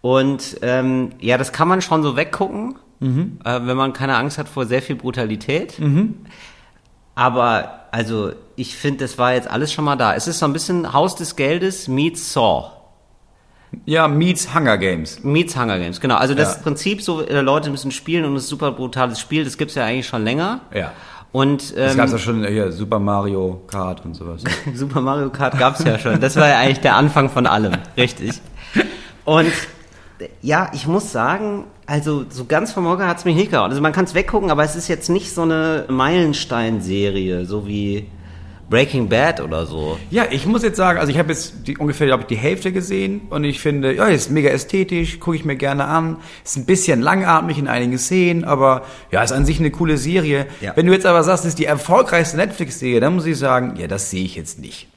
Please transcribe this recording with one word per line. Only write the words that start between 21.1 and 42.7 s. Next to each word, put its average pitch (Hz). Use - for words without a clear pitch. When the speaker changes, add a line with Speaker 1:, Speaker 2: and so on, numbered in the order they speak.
Speaker 1:
Und, 135
Speaker 2:
Das 135
Speaker 1:
ähm, 135
Speaker 2:
gab's 113
ja 113
schon, 107
hier, 101
Super 107
Mario 98
Kart 92
und 82
sowas. 82
Speaker 1:
<laughs> 135
Super 135
Mario 139
Kart 131
gab's 135
ja 110
schon. 113
Das 135
war 147
ja 139
eigentlich 135
der 127
Anfang 139
von 123
allem, 98
Speaker 2:
<laughs> -
Speaker 1:
richtig. -
Und, 160
ja, 156
ich 135
muss 196
sagen, 196
also 147
so 127
ganz 156
vom 180
Hocker 185
hat's 170
mich 165
nicht 208
gehauen. 107
Also 139
man 156
kann's 180
weggucken, 196
aber 151
es 151
ist 170
jetzt 170
nicht 170
so 170
eine 160
Meilenstein-Serie, 110
so 101
wie 104
Breaking 123
Bad 143
oder 80
so. 78
Speaker 2:
Ja, 220
ich 135
muss 220
jetzt 220
sagen, 180
also 151
ich 139
hab 156
jetzt -
die, 139
ungefähr, 147
glaub 127
ich, 113
die 117
Hälfte 180